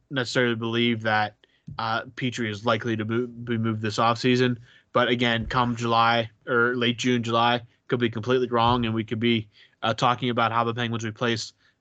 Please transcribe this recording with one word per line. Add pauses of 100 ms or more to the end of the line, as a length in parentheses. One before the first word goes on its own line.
(120)
necessarily
believe
that, (440)
uh, (120)
Petrie
is
likely
to
mo-,
be
moved
this
offseason. (360)
But
again,
come
July (180)
or
late
June,
July, (260)
could
be
completely
wrong,
and
we
could
be, (320)
uh,
talking
about
how
the
Penguins
replaced, (260)